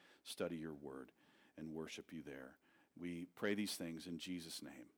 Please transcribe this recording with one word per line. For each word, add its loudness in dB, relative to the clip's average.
study 2
your 0
word -6
and -2
worship -2
you -4
there. -6
We 0
pray 6
these 4
things 0
in 0
Jesus' -2
name. -10